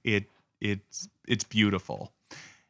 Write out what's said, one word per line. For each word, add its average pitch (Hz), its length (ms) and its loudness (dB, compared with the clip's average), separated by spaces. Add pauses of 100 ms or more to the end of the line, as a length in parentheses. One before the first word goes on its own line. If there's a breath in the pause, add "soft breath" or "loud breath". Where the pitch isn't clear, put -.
It, 104 220 4 (360)
it's, - 480 -4 (180)
it's 113 160 0
beautiful. 101 680 0 (560 loud breath)